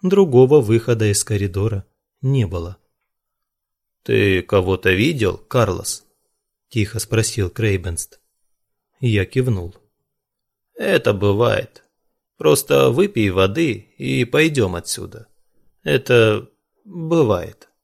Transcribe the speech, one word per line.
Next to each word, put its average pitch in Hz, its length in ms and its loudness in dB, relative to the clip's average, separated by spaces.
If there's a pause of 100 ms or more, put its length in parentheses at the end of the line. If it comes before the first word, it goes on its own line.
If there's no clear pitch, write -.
Другого 151 580 6
выхода 110 500 0
из 101 120 0
коридора 98 640 -4 (340)
не 131 240 0
было. 87 320 -8 (1300)
«Ты 101 380 0
кого-то 95 500 0
видел, 110 460 -2
Карлос?» 98 680 -4 (640)
тихо 110 300 -4
спросил 110 500 -4
Крейбенст. 95 720 -6 (800)
Я 107 260 0
кивнул. 107 500 -4 (1000)
«Это - 380 0
бывает. 101 680 -2 (540)
Просто - 520 2
выпей 123 400 0
воды 101 440 0 (240)
и 135 280 -4
пойдем 143 500 0
отсюда. - 520 -12 (560)
Это 120 680 2 (340)
бывает». 156 840 -2 (140)